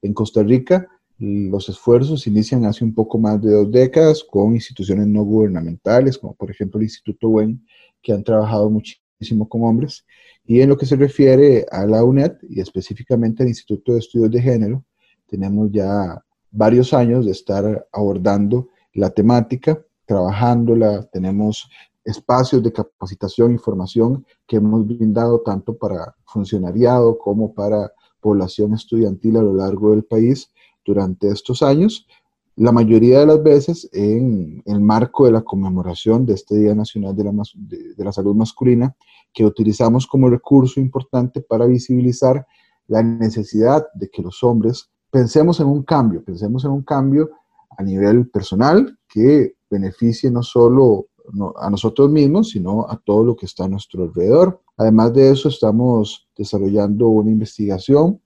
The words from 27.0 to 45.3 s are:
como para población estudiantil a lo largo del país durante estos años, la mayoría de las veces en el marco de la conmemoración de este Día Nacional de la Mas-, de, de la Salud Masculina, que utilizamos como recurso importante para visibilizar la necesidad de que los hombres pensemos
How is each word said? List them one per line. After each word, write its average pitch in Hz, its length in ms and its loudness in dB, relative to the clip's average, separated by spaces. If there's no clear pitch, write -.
como 107 360 -4
para 104 380 -4
población 104 540 -2
estudiantil 110 600 -2
a 113 60 2
lo 104 120 2
largo 95 380 0
del 107 120 2
país 117 460 -2
durante 98 420 -2
estos 101 340 -4
años, 160 460 0
la 117 160 2
mayoría 117 480 6
de 147 60 6
las 156 180 4
veces 151 480 2
en 104 720 -2
el 104 140 -2
marco 110 460 2
de 117 80 6
la 113 80 2
conmemoración 95 840 -2
de 110 100 0
este 104 220 -4
Día 104 160 2
Nacional 107 400 -6
de 101 120 -4
la 101 80 -6
Mas-, 104 220 -6
de, - 380 -18
de 101 120 -10
la 98 80 -8
Salud 101 200 -2
Masculina, 120 600 0
que 117 100 0
utilizamos 113 640 0
como 131 220 2
recurso 127 500 2
importante 131 640 -4
para 117 240 -2
visibilizar 127 840 0
la 110 160 0
necesidad 113 880 0
de - 160 -12
que - 120 -12
los 90 240 -10
hombres 117 440 0
pensemos 151 480 2